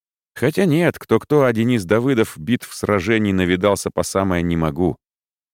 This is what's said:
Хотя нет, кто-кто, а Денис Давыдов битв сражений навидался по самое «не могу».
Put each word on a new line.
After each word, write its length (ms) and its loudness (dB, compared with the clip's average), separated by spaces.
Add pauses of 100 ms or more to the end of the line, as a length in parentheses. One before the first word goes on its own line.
(360)
Хотя 300 0
нет, 340 0
кто-кто, 440 0
а 100 2
Денис 320 0
Давыдов 520 0
битв 360 -4
сражений 600 0
навидался 560 0
по 140 -2
самое 400 -2
«не 120 0
могу». 420 0 (560)